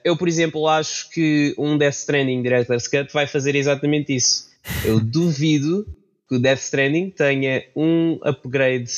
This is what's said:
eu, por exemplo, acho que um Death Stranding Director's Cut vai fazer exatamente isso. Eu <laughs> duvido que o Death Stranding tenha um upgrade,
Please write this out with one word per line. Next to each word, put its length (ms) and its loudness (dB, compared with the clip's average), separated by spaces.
eu, 120 2
por 120 -2
exemplo, 400 0
acho 420 -2
que 480 2
um 180 0
Death 180 2
Stranding 480 -2
Director's 440 0
Cut 260 -2
vai 140 0
fazer 300 -2
exatamente 580 0
isso. 340 -2
Eu 160 4
<laughs> 20 -2
duvido 840 0
que 80 0
o 20 2
Death 220 2
Stranding 500 -2
tenha 540 0
um 480 0
upgrade, 760 0